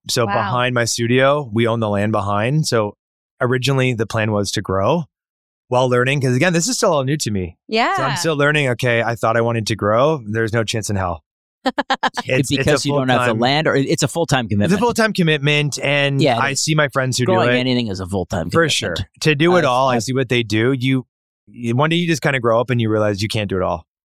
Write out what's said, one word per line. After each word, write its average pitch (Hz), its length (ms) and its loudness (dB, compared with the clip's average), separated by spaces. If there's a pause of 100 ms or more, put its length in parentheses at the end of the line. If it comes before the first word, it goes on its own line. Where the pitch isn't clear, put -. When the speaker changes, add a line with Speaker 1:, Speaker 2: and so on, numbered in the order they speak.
Speaker 1:
So 120 160 0
Speaker 2:
Wow. 101 80 -2
Speaker 1:
behind 123 420 0
my 117 100 2
studio, 131 680 2
we 113 160 2
own 113 120 0
the 107 100 0
land 104 220 0
behind. 107 560 0
So 107 280 0 (460)
originally 127 540 0
the 107 100 -2
plan 110 260 -2
was 101 200 0
to 110 100 -4
grow 107 440 0 (600)
while 127 220 2
learning. 127 320 2
'Cause 127 140 2
again, 170 180 2
this 170 140 0
is 254 100 -4
still 196 160 2
all 139 100 0
new 139 140 -2
to 123 140 -4
me. 92 260 -4 (100)
Speaker 2:
Yeah. 233 300 0
Speaker 1:
So - 60 -2
I'm - 140 -2
still 156 200 -2
learning. 143 320 2
Okay, 117 320 0
I 113 140 -2
thought 113 200 0
I 117 60 2
wanted 117 260 0
to 113 80 -2
grow. 120 520 2
There's 113 260 -2
no 117 100 2
chance 107 280 -6
in 104 40 -2
hell. 90 280 -4 (420)
Speaker 2:
<laughs> 254 80 -2 (520)
Speaker 1:
It's, - 260 0
it's - 0 -
a 139 60 -2
Speaker 3:
Because 135 280 2
you 143 80 -2
don't 131 160 0
have 127 120 4
the 123 40 0
Speaker 1:
full-time 113 140 0
Speaker 3:
land, 143 280 0
or 113 80 2
it's 139 280 0
a 139 40 0
full-time 139 380 -2
Speaker 1:
It's 95 60 -6
a 107 40 -2
Speaker 3:
commitment? 165 240 2
Speaker 1:
full-time 226 340 0
commitment, 147 640 0
and 143 420 0
Speaker 3:
Yeah, 131 160 4
it 117 40 0
Speaker 1:
I 139 100 0
Speaker 3:
is. - 100 -4
Speaker 1:
see 156 140 0
my 151 140 2
friends 127 280 -2
who 123 80 0
Speaker 3:
Growing 117 240 2
Speaker 1:
do 123 60 2
it. 123 40 2
Speaker 3:
anything 123 280 0
is 92 120 -6
a 95 60 -6
full-time 87 440 -4
Speaker 1:
For 165 180 2
Speaker 3:
commitment. 131 40 -2
Speaker 1:
sure. 92 240 -4 (260)
To 151 140 2
do 170 200 2
it 175 40 4
Speaker 3:
I've, 156 60 2
Speaker 1:
all, 131 240 2
I 123 60 0
Speaker 3:
I've 113 80 -2
Speaker 1:
see 127 100 -6
what 127 160 -2
they 123 140 2
do. 110 300 2
You, 131 320 0 (420)
you, 117 280 -4
one 147 140 2
day 165 80 0
you 175 100 0
just 160 140 -2
kinda 139 180 0
grow 117 220 2
up 120 80 -4
and 123 100 0
you 113 100 0
realize 107 320 0
you 110 60 -2
can't 104 220 -4
do 95 80 -4
it 92 60 -2
all. 87 220 -4 (200)